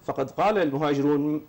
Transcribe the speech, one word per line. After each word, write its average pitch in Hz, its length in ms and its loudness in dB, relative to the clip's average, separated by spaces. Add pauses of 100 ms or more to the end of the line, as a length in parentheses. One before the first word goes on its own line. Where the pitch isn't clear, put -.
فقد - 280 -4
قال 202 260 0
المهاجرون: 147 920 0